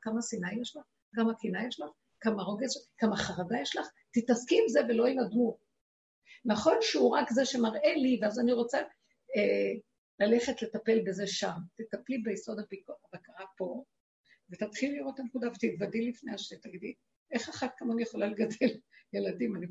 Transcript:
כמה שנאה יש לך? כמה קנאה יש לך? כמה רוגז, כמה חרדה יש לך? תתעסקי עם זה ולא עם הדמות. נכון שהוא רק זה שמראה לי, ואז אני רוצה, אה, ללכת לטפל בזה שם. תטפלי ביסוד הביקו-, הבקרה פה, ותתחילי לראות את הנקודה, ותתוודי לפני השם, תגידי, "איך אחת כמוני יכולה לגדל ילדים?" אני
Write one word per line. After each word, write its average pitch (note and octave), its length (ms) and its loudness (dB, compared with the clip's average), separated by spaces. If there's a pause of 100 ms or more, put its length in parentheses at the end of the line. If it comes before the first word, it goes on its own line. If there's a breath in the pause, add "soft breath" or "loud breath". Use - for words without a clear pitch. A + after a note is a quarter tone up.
כמה A3 200 -2
שנאה G3+ 400 -4
יש A#3+ 140 -8
לך? D4 80 -16 (320)
כמה A3+ 260 2
קנאה G3+ 260 -2
יש B3+ 120 -8
לך? D4+ 100 -8 (320)
כמה G3+ 220 0
רוגז, G#3 440 -4 (100)
כמה G#3+ 200 2
חרדה F#3 440 -2
יש C#4 140 -4
לך? F#4 120 -4 (260 soft breath)
תתעסקי A#3+ 480 4
עם A4+ 60 6
זה C#4+ 120 4 (100)
ולא A#3 160 4
עם C4 140 2
הדמות. A3+ 380 2 (880 loud breath)
נכון A#3+ 360 4
שהוא C4 360 4
רק C4 140 2
זה B3+ 140 4
שמראה B3 500 2
לי, B3+ 260 4
ואז G#3 180 0
אני A#3+ 140 4
רוצה, A#3 240 0 (580)
אה, G3+ 380 2 (460)
ללכת A#3 420 4
לטפל A3+ 440 2
בזה G3 220 -2
שם. - 280 -4 (220)
תטפלי A3+ 400 -6
ביסוד G#3+ 420 -4
הביקו-, - 340 -12 (120)
הבקרה F3 400 -16 (120)
פה, F#3+ 260 -6 (680 soft breath)
ותתחילי C4 500 -4
לראות C4+ 160 -6
את - 40 -12
הנקודה, A#3+ 280 -4
ותתוודי A3 640 -2
לפני A#3 240 -8
השם, G3 220 -10
תגידי, G3 380 -12 (380)
"איך B3 180 -2
אחת C4 280 -4
כמוני A#3 260 -2
יכולה G#3+ 240 -2
לגדל A3 520 0 (340 soft breath)
ילדים?" G3 420 -2
אני F3 160 -6